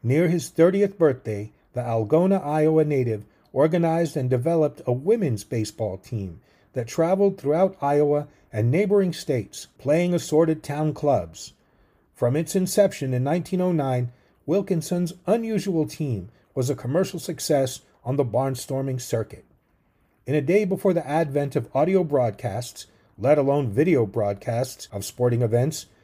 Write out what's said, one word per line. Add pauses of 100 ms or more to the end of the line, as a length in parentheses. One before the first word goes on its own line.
Near
his
thirtieth
birthday, (200)
the
Algona,
Iowa
native (280)
organized
and
developed
a
women's
baseball
team (340)
that
traveled
throughout
Iowa (260)
and
neighboring
states, (100)
playing
assorted
town
clubs. (600)
From
its
inception
in
nineteen
oh
nine, (360)
Wilkinson's (140)
unusual
team (280)
was
a
commercial
success (220)
on
the
barnstorming
circuit. (800)
In
a
day
before
the
advent
of
audio
broadcasts, (300)
let
alone
video
broadcasts
of
sporting
events, (180)